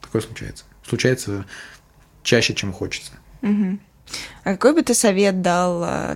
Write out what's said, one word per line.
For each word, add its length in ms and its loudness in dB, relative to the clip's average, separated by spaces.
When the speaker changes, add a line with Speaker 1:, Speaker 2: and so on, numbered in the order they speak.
Speaker 1:
Такое 200 -4
случается. 420 -12
Случается 580 0
чаще, 300 4
чем 180 -4
хочется. 400 -10
Speaker 2:
Мгм. 400 0
А 100 -2
какой 200 4
бы 80 4
ты 140 2
совет 480 4
дал, 420 2
э, 300 -4